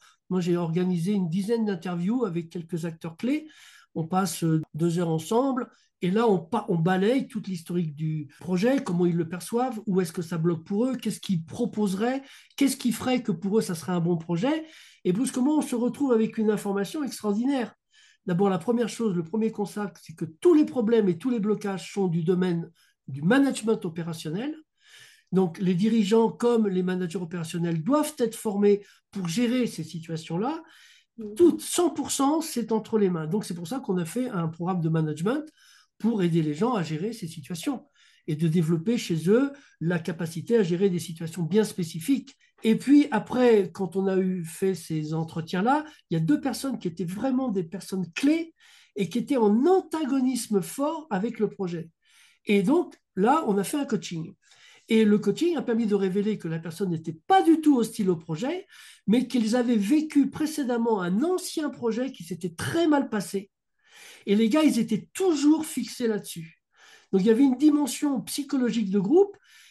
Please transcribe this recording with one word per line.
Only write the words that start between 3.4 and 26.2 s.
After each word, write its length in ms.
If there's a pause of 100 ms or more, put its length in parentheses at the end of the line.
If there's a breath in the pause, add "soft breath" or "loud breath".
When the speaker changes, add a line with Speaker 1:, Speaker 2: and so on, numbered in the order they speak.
Speaker 1:
On 100
passe, 380
euh, 180 (140)
deux 240
heures 120
ensemble. 580 (360 soft breath)
Et 60
là, 180
on 120
pa-, 280
on 100
balaye 500
toute 180
l'historique 480
du 340 (120)
projet, 420
comment 240
ils 80
le 140
perçoivent, 580
où 140
est-ce 120
que 100
ça 140
bloque 280
pour 220
eux, 100
qu'est-ce 240
qu'ils 240
proposeraient, 760 (340 loud breath)
qu'est-ce 200
qui 140
ferait 320
que 80
pour 280
eux, 40
ça 140
serait 160
un 80
bon 160
projet. 500 (380 loud breath)
Et 80
brusquement, 460
on 40
se 140
retrouve 340
avec 280
une 120
information 540
extraordinaire. 720 (500 soft breath)
D'abord, 240
la 80
première 300
chose, 260
le 80
premier 300
constat, 400 (100)
c'est 140
que 80
tous 300
les 100
problèmes 440
et 100
tous 120
les 100
blocages 520
sont 160
du 160
domaine 480 (340 soft breath)
du 160
management 640
opérationnel. 720 (760 loud breath)
Donc, 300
les 140
dirigeants 560